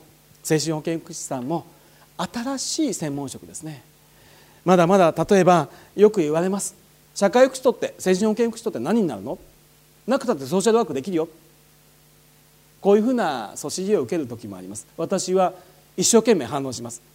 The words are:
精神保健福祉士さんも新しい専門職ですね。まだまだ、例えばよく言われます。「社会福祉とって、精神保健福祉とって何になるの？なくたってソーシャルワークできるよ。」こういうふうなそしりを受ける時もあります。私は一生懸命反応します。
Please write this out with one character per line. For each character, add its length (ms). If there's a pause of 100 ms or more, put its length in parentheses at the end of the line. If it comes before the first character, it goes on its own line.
(420)
精 160
神 140
保 100
健 180
福 120
祉 20
士 100
さ 180
ん 80
も 160 (500)
新 440
し 320
い 20
専 200
門 140
職 180
で 80
す 100
ね。 200 (800)
ま 140
だ 100
ま 100
だ、 160 (160)
例 100
え 40
ば 240 (300)
よ 140
く 100
言 100
わ 80
れ 80
ま 140
す。 140 (380)
「社 160
会 180
福 100
祉 40
と 100
っ 60
て、 220
精 140
神 140
保 80
健 140
福 80
祉 60
と 60
っ 40
て 60
何 220
に 60
な 100
る 40
の？ 160 (680)
な 100
く 80
た 60
っ 60
て 80
ソ 140
ー 20
シ 80
ャ 20
ル 60
ワ 80
ー 20
ク 60
で 80
き 100
る 60
よ。」 100 (1500)
こ 120
う 40
い 40
う 20
ふ 60
う 60
な 420
そ 160
し 120
り 120
を 80
受 60
け 80
る 100
時 200
も 80
あ 60
り 60
ま 80
す。 100 (120)
私 360
は 200 (440)
一 100
生 100
懸 180
命 100
反 180
応 80
し 100
ま 100
す。 100 (140)